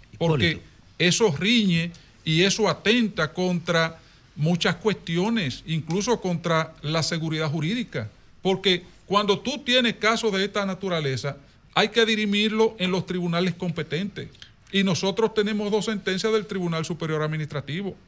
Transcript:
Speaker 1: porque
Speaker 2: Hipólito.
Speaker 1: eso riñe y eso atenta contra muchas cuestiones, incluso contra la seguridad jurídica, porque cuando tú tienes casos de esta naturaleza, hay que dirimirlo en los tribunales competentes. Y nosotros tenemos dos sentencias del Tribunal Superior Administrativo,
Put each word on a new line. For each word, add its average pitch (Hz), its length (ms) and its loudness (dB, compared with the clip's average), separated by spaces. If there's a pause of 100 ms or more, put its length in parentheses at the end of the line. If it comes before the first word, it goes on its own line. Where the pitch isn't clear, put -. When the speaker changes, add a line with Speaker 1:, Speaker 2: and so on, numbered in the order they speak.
(160)
Speaker 1:
porque 165 360 2
Speaker 2:
Hipólito. - 160 -12 (300)
Speaker 1:
eso 170 400 4
riñe 180 540 2 (320)
y 160 180 2
eso 196 260 2
atenta 196 680 0
contra 170 640 0 (380)
muchas 170 400 2
cuestiones, 185 920 -2
incluso 185 560 -2
contra 165 580 -2
la 156 220 -2
seguridad 156 480 -2
jurídica, 156 580 -4 (320)
porque 190 440 2 (200)
cuando 202 340 2
tú 277 200 -6
tienes 247 380 2
casos 220 360 2
de 190 140 0
esta 202 180 -2
naturaleza, 160 720 -2 (380)
hay 208 160 4
que 226 160 4
dirimirlo 214 720 2
en 180 120 0
los 180 140 0
tribunales 175 500 -2
competentes. 175 760 -6 (440)
Y 196 100 2
nosotros 196 520 0
tenemos 208 360 0
dos 208 140 2
sentencias 208 480 -2
del 214 140 0
Tribunal 170 400 -2
Superior 156 360 -2
Administrativo, 156 720 -6 (140)